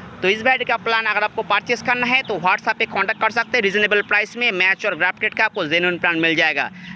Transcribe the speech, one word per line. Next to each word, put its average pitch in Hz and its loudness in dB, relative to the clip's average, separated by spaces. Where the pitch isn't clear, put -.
तो 185 2
इस 214 2
variety 247 0
का 240 0
प्लांट 220 -2
अगर 208 0
आपको 214 -4
purchase 208 -2
करना 247 0
है 254 2
तो 220 -4
WhatsApp 202 0
पे 220 0
contact 202 -2
कर 220 2
सकते 226 -2
हैं। 233 2
Reasonable 208 2
price 214 0
में 240 0
mature 190 0
grafted 185 -2
का - 2
आपको 185 -2
जेन्युइन 175 0
प्लांट 175 0
मिल 165 2
जाएगा 151 0